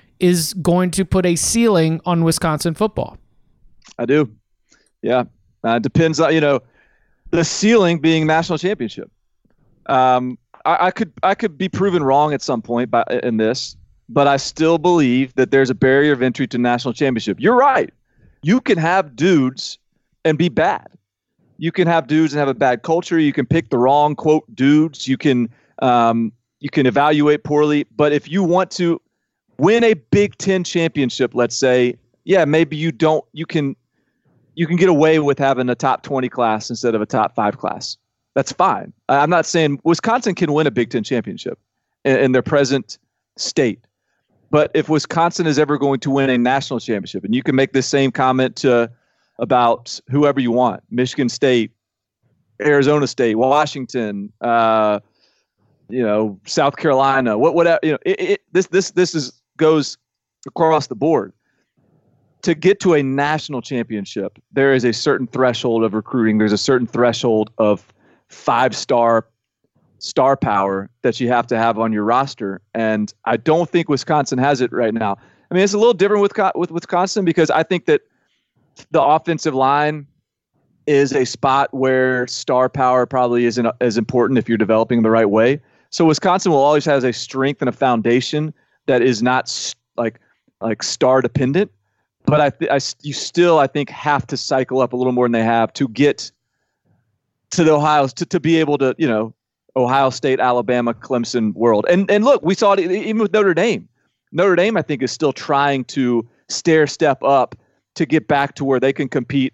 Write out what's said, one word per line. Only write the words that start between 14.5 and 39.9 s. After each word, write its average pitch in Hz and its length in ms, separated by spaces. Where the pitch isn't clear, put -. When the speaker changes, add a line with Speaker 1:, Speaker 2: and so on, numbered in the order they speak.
Speaker 2:
believe 135 560
that 131 160
there's 135 200
a 127 40
barrier 139 380
of 123 100
entry 127 260
to 123 100
national 120 360
championship. 117 460
You're 208 160
right. 262 340
You 214 180
can 208 180
have 165 380
dudes 135 600
and 156 120
be 175 120
bad. 156 400
You 165 120
can 170 160
have 165 200
dudes 151 260
and 147 80
have 143 80
a 135 60
bad 123 280
culture. 165 360
You 147 160
can 147 100
pick - 240
the 127 100
wrong, 147 380
quote, 156 280
dudes. 147 500
You 131 120
can, 123 300
um, 117 520
you 143 100
can 143 160
evaluate 147 580
poorly. 147 420
But 147 160
if 143 160
you 175 140
want 175 300
to 170 280
win 220 260
a 220 80
Big 202 460
Ten 190 260
championship, 143 680
let's 117 200
say, 123 420
yeah, 180 220
maybe 156 300
you 160 160
don't, 156 400
you 156 120
can, 143 320
you 131 120
can 165 100
get 180 120
away 160 300
with 143 200
having 131 300
a 123 60
top 131 280
twenty 131 260
class 110 420
instead 117 240
of 107 80
a 107 40
top 110 280
five 104 240
class. - 380
That's 139 180
fine. 147 400
I, 139 100
I'm 151 120
not 170 140
saying 151 400
Wisconsin 214 500